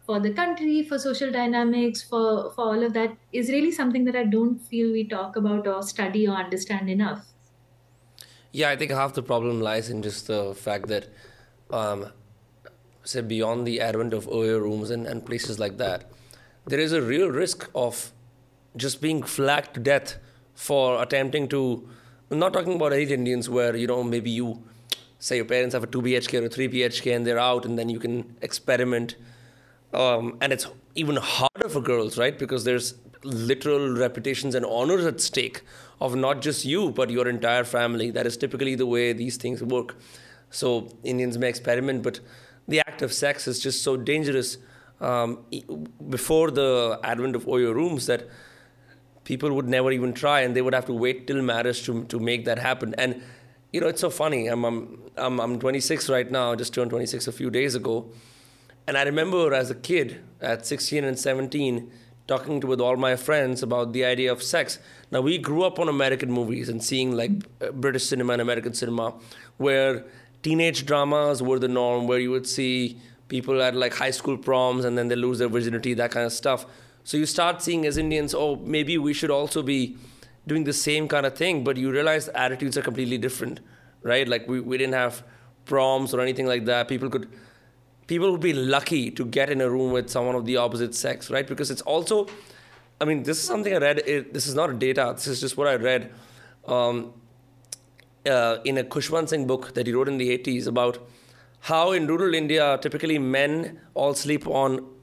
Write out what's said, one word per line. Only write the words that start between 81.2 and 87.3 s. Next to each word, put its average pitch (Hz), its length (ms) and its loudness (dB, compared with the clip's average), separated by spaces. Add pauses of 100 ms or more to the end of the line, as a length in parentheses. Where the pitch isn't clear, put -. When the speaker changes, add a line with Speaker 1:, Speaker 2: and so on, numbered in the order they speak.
Speaker 2:
of 131 80 -2
thing," 160 280 0
but 131 140 2
you 131 140 0
realize 151 380 2
attitudes 127 480 -2
are 139 40 0
completely 123 380 -2
different, 120 400 -4 (420)
right? 123 260 2
Like, 117 200 -2
we, 127 120 -2
we 127 200 -4
didn't 131 160 0
have 123 280 0 (420)
proms 131 500 2
or 123 60 2
anything 131 260 0
like 123 180 0
that. 120 220 2
People 127 240 -4
could, - 180 -4 (800)